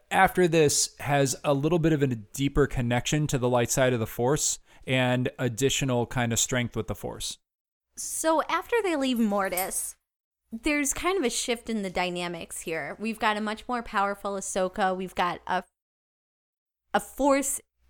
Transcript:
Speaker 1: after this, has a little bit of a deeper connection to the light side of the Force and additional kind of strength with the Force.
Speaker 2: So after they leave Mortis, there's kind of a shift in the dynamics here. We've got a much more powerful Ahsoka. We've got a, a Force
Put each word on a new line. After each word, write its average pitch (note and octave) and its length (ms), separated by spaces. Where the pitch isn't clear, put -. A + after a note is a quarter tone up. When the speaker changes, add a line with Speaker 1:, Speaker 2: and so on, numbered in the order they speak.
Speaker 1:
after F#3 340
this, D#3+ 540
has C#3 420
a D3+ 100
little D#3 280
bit D#3+ 120
of D3+ 80
a C#3 60
deeper C3+ 640
connection B2 580
to C#3 120
the B2 100
light A#2+ 240
side B2+ 200
of B2 60
the A2 80
Force - 540
and B2+ 500
additional B2 720
kind A#2+ 260
of A2+ 60
strength A#2+ 380
with A2 100
the G#2 80
Force. - 440
Speaker 2:
So - 520
after F#4 340
they F4 140
leave C4 220
Mortis, G3 760
there's D4 440
kind F#4 240
of D#4 60
a A#3+ 40
shift - 400
in A3 140
the F#3+ 80
dynamics F3 720
here. D#3+ 360
We've G#3+ 200
got G#3+ 180
a G#3 60
much G#3+ 260
more B3 140
powerful G3+ 540
Ahsoka. F#3+ 600
We've F#3 180
got F3+ 320
a, F#3 180
a G#3 60
Force C4+ 600